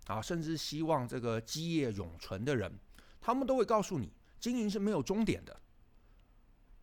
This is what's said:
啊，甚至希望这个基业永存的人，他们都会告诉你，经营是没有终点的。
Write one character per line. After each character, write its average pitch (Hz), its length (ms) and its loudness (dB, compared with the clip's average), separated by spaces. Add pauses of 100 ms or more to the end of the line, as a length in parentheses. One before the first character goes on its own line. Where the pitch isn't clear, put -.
啊， 107 120 -2
甚 165 220 -2
至 160 160 -2
希 151 240 -4
望 147 260 2
这 127 100 -4
个 117 220 0
基 160 340 -4
业 139 160 2
永 90 280 -6
存 98 260 -6
的 143 100 2
人， 98 180 0 (480)
他 240 140 2
们 269 100 0
都 262 120 4
会 233 80 6
告 214 180 4
诉 180 160 -2
你， 101 140 -4 (260)
经 247 200 0
营 208 120 2
是 214 80 0
没 202 140 2
有 156 100 2
终 214 220 2
点 - 200 -2
的。 - 160 -16 (1200)